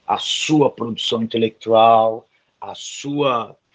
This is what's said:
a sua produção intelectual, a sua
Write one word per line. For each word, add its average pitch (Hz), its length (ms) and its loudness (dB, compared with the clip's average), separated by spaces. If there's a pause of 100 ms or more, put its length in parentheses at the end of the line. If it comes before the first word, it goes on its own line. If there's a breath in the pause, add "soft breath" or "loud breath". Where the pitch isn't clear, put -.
a 104 100 0
sua 147 520 0
produção 117 540 -6
intelectual, 113 1040 2 (340)
a 98 140 -14
sua 139 800 -4 (200)